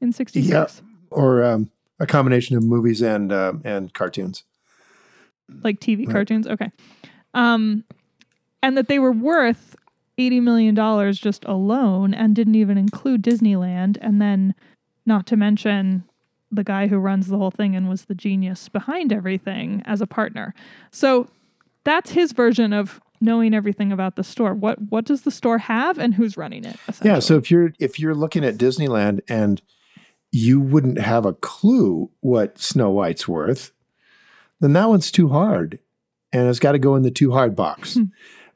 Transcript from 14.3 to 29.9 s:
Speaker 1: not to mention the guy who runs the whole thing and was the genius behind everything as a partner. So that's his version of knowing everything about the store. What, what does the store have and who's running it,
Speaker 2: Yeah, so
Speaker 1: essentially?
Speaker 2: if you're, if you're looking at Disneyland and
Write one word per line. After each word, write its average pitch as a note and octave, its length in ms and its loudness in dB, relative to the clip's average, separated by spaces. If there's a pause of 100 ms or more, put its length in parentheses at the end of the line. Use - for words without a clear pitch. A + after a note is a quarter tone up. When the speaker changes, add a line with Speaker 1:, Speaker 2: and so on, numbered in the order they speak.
Speaker 1:
not G#3 220 2
to A#3 80 0
mention G3+ 680 0 (480)
the G#3 120 -4
guy G3 240 -2
who G3+ 100 0
runs F#3+ 300 0
the G3 100 -2
whole F#3+ 140 -2
thing G3+ 240 -2
and F#3 140 -2
was F#3 160 -6
the G3 100 -8
genius F#3 540 -4
behind C#4+ 420 -4
everything F#3+ 760 -6
as G#3+ 160 -4
a F#3+ 60 -6
partner. G#3+ 460 -8 (380)
So B3+ 360 0 (560)
that's D#4 280 -2
his E4+ 200 0
version A#3 420 2
of G#3 280 -6 (200)
knowing A3+ 320 2
everything G3+ 380 -2
about F#3+ 240 -4
the - 80 -4
store. G3+ 300 -2
What, G#3 260 -4 (100)
what A3 160 -2
does C#4+ 180 -2
the D4 80 -4
store A#3 280 -2
have B3+ 380 -2
and A#3+ 180 0
who's G#3 220 -2
running D3+ 260 -12
it, - 140 -16 (260)
Speaker 2:
Yeah, G3+ 160 6
so D#3+ 180 4
Speaker 1:
essentially? - 20 -
Speaker 2:
if - 120 0
you're, E3+ 280 4
if C#3 200 -4
you're D#3 160 -2
looking D3+ 300 -2
at A2+ 120 0
Disneyland A#2+ 720 0
and G#2 340 0 (720)